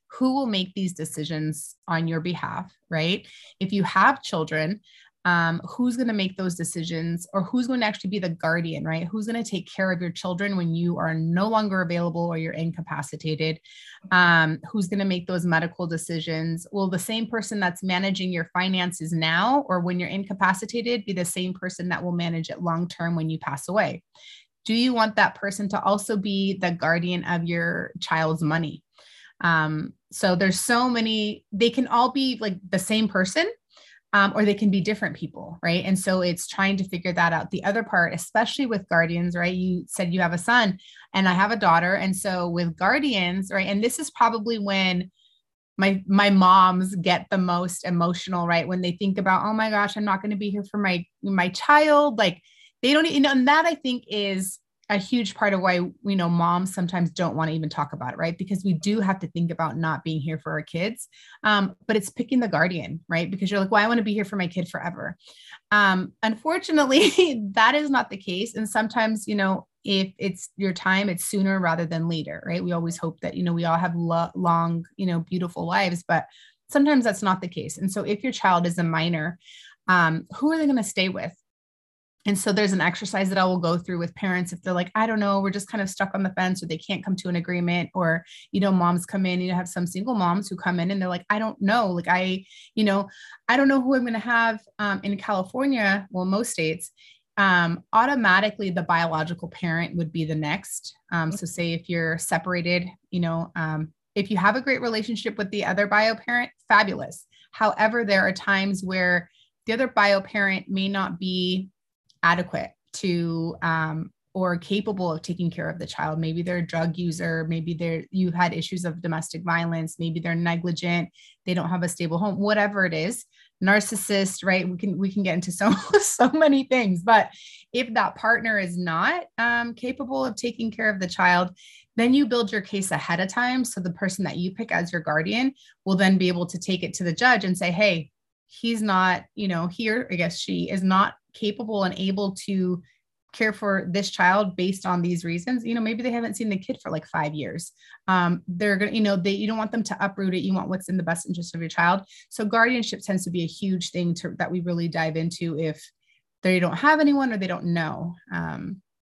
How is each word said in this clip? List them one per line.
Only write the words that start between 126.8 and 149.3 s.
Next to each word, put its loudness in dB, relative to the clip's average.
but 6
if -2
that 0
partner 2
is -2
not, 0
um, 0
capable -4
of -4
taking -4
care -2
of -2
the -2
child, 4
then 4
you 6
build 0
your -2
case -4
ahead 0
of 0
time. 0
So -8
the -4
person -4
that -4
you -2
pick -8
as 0
your -4
guardian 0
will 2
then 6
be 4
able -2
to -8
take -4
it -6
to -6
the 0
judge 4
and 0
say, -2
"Hey, 2
he's -4
not, 2
you -4
know, -2
he -4
or, -2
I -4
guess -2
she -4
is -2
not 4
capable -4
and -2
able -2
to -2
care 0
for -2
this -2
child 2
based -2
on 0
these -2
reasons." -4
You -2
know, -2
maybe -4
they -2
haven't -4
seen -4
the 0
kid -8
for, -10
like, -6
five -4
years. -8
Um, 2
they're 0
gonna, 0
you 0
know, 2
they, 0